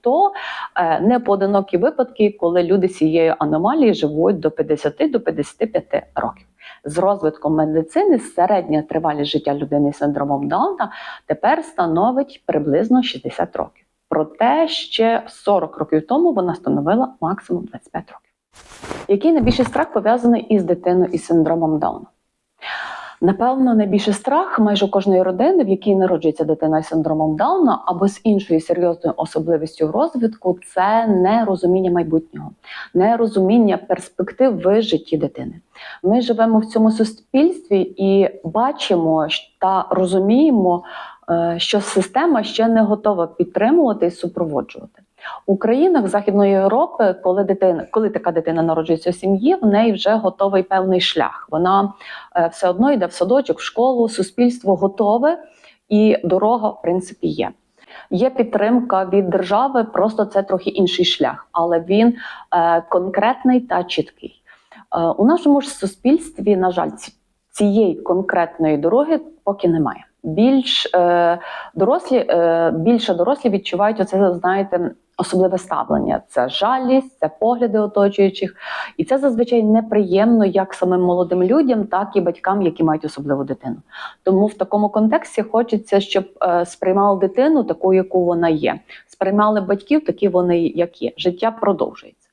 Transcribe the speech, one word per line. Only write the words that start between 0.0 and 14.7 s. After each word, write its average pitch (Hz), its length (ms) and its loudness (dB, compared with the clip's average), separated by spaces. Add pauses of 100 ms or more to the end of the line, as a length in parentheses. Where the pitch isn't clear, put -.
то, 359 300 2 (440)
е, 165 240 0
не 233 200 2
поодинокі 196 580 0
випадки, 240 640 0
коли 175 240 2
люди 185 240 2
з 180 100 -12
цією 160 420 2
аномалією 196 540 2
живуть 160 460 0
до 156 120 -2
п'ятдесяти, 156 560 -2
до 247 120 -2
п'ятдесяти - 460 -6
п'яти 180 380 -4 (120)
років. - 300 -8 (400)
З 151 120 -10
розвитком 160 580 0
медицини 160 640 2
середня 175 600 0
тривалість 151 500 -4
життя 147 220 -2
людини 143 400 0
з - 40 -18
синдромом 143 500 -4
Дауна 226 440 -2 (340)
тепер 311 380 -2
становить 214 840 -2
приблизно 185 580 0
шістдесят - 520 -8
років. - 300 -10 (240)
Проте 240 580 0
ще 226 600 -2